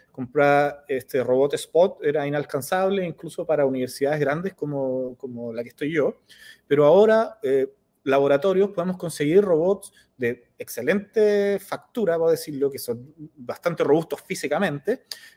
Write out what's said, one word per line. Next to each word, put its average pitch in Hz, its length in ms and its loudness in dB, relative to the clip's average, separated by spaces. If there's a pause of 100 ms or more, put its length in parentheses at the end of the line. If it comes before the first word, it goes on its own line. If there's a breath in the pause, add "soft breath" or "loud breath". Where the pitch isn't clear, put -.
(120 soft breath)
comprar 143 760 0
este 131 360 -4
robot 135 300 2
Spot 175 500 0
era 147 220 -2
inalcanzable, 180 800 -2
incluso 160 400 -10
para 147 200 2
universidades 131 540 -2
grandes 156 340 -2
como, 131 600 -4
como 120 360 -12
la 113 100 -6
que 117 80 -16
estoy 151 240 -8
yo. 156 260 -2 (460 soft breath)
Pero 143 180 4
ahora, 220 580 6
eh, 135 300 0 (320)
laboratorios 143 640 2
podemos 185 260 -4
conseguir 165 480 2
robots 185 480 0 (240 soft breath)
de 123 320 -4 (100)
excelente 202 1000 0
factura, 170 580 -4
por 165 120 2
decirlo, 147 400 -2
que 135 80 -10
son 123 360 -10 (220)
bastante 160 480 -6
robustos 147 380 0
físicamente, 165 840 -6 (320 loud breath)